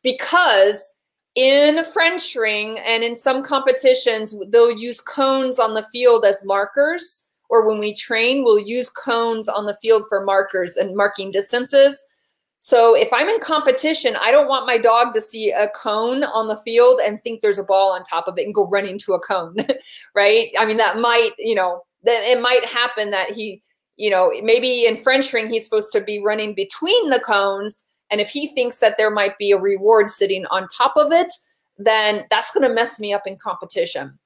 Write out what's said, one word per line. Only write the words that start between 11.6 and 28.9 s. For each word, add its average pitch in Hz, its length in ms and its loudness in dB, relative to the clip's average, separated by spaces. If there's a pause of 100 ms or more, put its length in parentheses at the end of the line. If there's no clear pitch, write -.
So 233 380 6
if 220 160 2
I'm 277 160 0
in 453 100 0
competition, 302 840 0
I 233 120 2
don't 277 160 4
want 254 180 -2
my 247 120 0
dog 233 360 2
to 220 60 -2
see 220 320 -4
a 208 160 0
cone 233 560 -4
on 220 240 -4
the 214 80 -4
field 240 480 4
and 214 180 -4
think 226 180 -10
there's 202 180 0
a 196 60 -8
ball 196 280 2
on 180 100 -6
top 170 240 -6
of 180 120 -8
it 165 80 -4
and 208 80 -10
go 202 120 2
running 196 340 -4
to 196 120 -4
a 180 80 -2
cone, 175 340 -6 (320)
<laughs> - 300 -20
right? 214 420 4
I 220 60 2
mean, 220 140 -2
that 208 200 0
might, 233 400 2
you 220 160 -2
know, 180 280 -2 (200)
that 226 220 0
it 240 160 2
might 247 240 2
happen 240 460 -4
that 190 200 -4
he, 214 320 -12 (340)
you 208 140 -2
know, 185 220 2 (100)
maybe 240 440 2
in 226 100 2
French 269 360 0
ring, 220 160 -2
he's 226 160 -4
supposed 214 280 -2
to 208 80 0
be 208 180 -8
running 214 360 -4
between 320 560 -2
the 254 100 2
cones. 202 640 -2 (260)
And 208 100 -2
if 208 100 -4
he 285 180 -6
thinks 247 300 -4
that 214 180 2